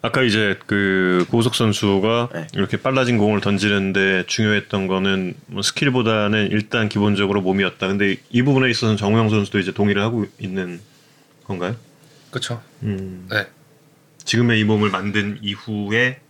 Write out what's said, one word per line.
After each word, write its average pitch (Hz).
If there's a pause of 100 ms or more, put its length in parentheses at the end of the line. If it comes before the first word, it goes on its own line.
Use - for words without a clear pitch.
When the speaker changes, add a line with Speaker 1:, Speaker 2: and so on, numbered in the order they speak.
Speaker 1:
아까 117
이제 104
그 92
고우석 117
선수가 110
Speaker 2:
네. 80
Speaker 1:
이렇게 98
빨라진 127
공을 104
던지는데 98
중요했던 104
거는 95 (140)
뭐 98
스킬보다는 110
일단 107
기본적으로 101
몸이었다. 95
근데 101 (140)
이 120
부분에 131
있어서는 113
정우영 107
선수도 101
이제 92
동의를 101
하고 113 (140)
있는 92 (680)
건가요? 92 (560)
Speaker 3:
그쵸. 120 (220)
Speaker 1:
음. 95
Speaker 3:
네. 104 (760)
Speaker 1:
지금의 117
이 107
몸을 104
만든 101
이후에 107 (100)